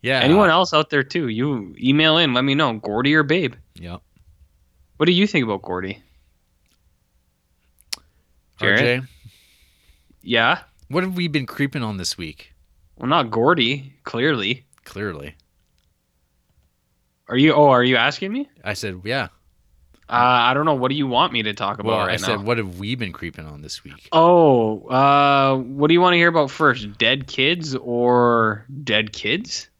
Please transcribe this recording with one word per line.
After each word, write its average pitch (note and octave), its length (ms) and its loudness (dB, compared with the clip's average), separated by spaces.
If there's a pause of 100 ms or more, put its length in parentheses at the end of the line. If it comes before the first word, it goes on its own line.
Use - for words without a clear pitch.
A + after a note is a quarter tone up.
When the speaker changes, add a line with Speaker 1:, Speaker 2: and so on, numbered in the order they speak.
Speaker 1:
Yeah. C3 200 -2
Speaker 2:
Anyone F3 280 6
else E3+ 240 2
out D#3 160 0
there C#3+ 140 0
too? D3 240 -4
You A2+ 540 -4
email D#3 360 4
in, D3+ 160 2
let B2+ 100 0
me C#3 120 0
know. C#3+ 180 0
Gordy A2 420 -2
or D3+ 80 4
Babe? D#3 300 -2 (220)
Speaker 1:
Yep. F2 260 -14 (960)
Speaker 2:
What D#3 80 0
do F3+ 60 2
you F#3+ 160 2
think D3+ 160 -2
about G2+ 200 -4
Gordy? F#2 380 -8 (2500)
Jared? G2+ 200 2
Speaker 1:
R B2+ 60 2 (160)
J? - 0 - (1200)
Speaker 2:
Yeah? A#2+ 380 2 (300)
Speaker 1:
What F3 140 -2
have F#3 120 -6
we F3 120 -4
been C#3+ 180 -4
creeping C#3 380 -6
on G#2+ 140 -6
this F2+ 200 -8
week? - 360 -16 (440)
Speaker 2:
Well, A#2+ 120 -6
not C#3+ 200 0
Gordy, C3+ 640 -2 (100)
clearly. B2 600 -4 (180)
Speaker 1:
Clearly. D#2 520 -12 (1900)
Speaker 2:
Are A#2 100 -4
you, D3 160 4
oh, D3 160 6
are B2 140 6
you B2+ 140 2
asking D3 340 -2
me? C#4 180 -8 (140)
Speaker 1:
I G2+ 100 -8
said, F#2+ 300 -10
yeah. A#2 240 -6 (840)
Speaker 2:
Uh, A#2 60 -4
I B2 380 4
don't D3 120 -2
know. D#3 100 2
What B2+ 140 -2
do C#3 60 -2
you D3 100 -2
want B2+ 280 0
me A#2 100 -2
to G#2+ 100 -4
talk G2+ 260 -6
about G#2 100 -4
Speaker 1:
Well, G#2+ 180 -2
Speaker 2:
right F2+ 60 -2
Speaker 1:
I - 20 -2
said, G2+ 220 -4
Speaker 2:
now? G2+ 60 -8
Speaker 1:
"What A#2 160 -2
have F#2 200 -10
we G#2+ 160 -6
been G#2+ 160 -8
creeping D#2+ 340 -14
on D2 160 -16
this - 220 -16
week?" - 300 -20
Speaker 2:
Oh, D3+ 720 4
uh, C#3 720 4
what C3+ 320 -2
do E3+ 40 6
you F3 60 4
wanna F3+ 160 4
hear E3+ 140 4
about D#3 200 0
first? A#2 480 -2
Dead C3 300 0
Kids D3+ 480 -2
or A#2+ 880 0 (200)
Dead A2 260 -2
Kids? - 560 -8 (120)